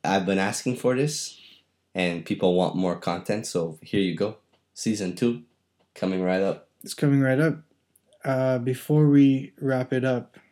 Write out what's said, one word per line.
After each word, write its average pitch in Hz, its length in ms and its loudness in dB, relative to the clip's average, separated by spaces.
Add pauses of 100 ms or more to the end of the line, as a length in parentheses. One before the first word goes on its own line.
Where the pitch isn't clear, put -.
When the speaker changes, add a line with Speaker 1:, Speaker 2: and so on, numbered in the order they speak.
Speaker 1:
have 95 220 0
been 98 140 0
asking 120 360 -2
for 127 200 0
this, 147 440 -4 (560)
and 85 300 -2
people 92 300 0
want 90 200 2
more 87 220 0
content, 90 500 -4
so 82 340 -4
here 101 200 -2
you 90 140 -2
go. 104 200 -4 (380)
Season 101 420 -4
two, 120 280 -2 (520)
coming 92 260 -2
right 92 200 0
up. 98 260 -4 (160)
Speaker 2:
It's - 100 -14
coming 139 280 2
right 131 180 2
up. 160 200 0 (640)
Uh, 131 340 0
before 147 480 2
we 139 540 6
wrap 131 320 -2
it 127 100 0
up 123 320 -2 (160)